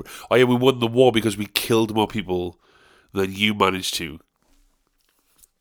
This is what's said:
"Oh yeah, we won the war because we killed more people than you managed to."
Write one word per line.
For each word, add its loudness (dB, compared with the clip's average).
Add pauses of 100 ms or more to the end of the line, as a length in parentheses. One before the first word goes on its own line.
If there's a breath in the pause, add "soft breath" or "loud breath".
(300 loud breath)
"Oh 4
yeah, 6
we 2
won 2
the 0
war 4
because 0
we -6
killed -2
more 0
people -6 (520 soft breath)
than -2
you 0
managed 0
to." -10 (1400)